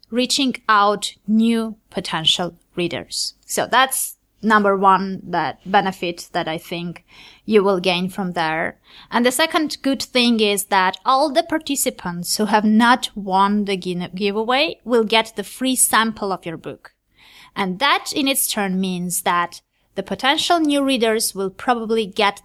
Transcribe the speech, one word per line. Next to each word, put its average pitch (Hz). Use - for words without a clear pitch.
reaching 247
out 202
new 220
potential 175
readers. -
So -
that's -
number 208
one, 190
that 165
benefit 190
that 170
I 160
think 170
you 208
will 196
gain 185
from 185
there. 160
And 240
the 254
second 320
good 269
thing 240
is 202
that 190
all 269
the 311
participants 254
who 214
have 214
not 233
won 196
the 196
gi-, 175
giveaway 226
will 226
get 220
the 202
free 262
sample 214
of 175
your 165
book. -
And 190
that 311
in 277
its 269
turn 190
means 180
that 175
the 190
potential 277
new 285
readers 233
will 190
probably 226
get 202